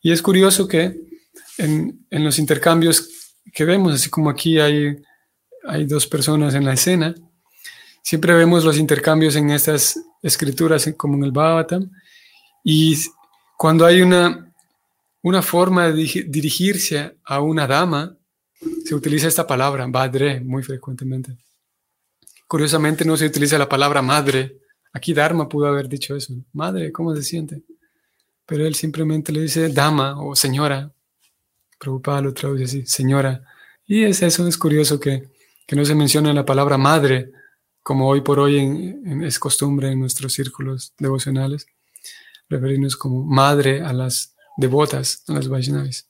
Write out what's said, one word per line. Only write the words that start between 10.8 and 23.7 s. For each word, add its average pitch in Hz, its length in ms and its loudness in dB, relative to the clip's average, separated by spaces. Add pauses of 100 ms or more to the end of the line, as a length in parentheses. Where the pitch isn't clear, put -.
como 143 180 -2
en 143 80 0
el 139 80 -2
Bhagavatam, 165 580 0 (760)
y 156 320 4 (600)
cuando 160 280 6
hay 175 160 8
una, 180 520 2 (680)
una 185 200 0
forma 180 460 2
de 160 60 2
digi-, 156 340 -4
dirigirse 156 960 -2
a 139 180 -4
una 156 240 0
dama, 156 500 -2 (680)
se - 80 -6
utiliza 147 340 -2
esta 160 200 0
palabra, 131 400 -2
Badre, 131 520 -2
muy 127 220 -6
frecuentemente. 131 720 -10 (1120)
Curiosamente 151 580 0
no 160 120 2
se 156 80 0
utiliza 147 320 0
la 139 100 2
palabra 143 360 2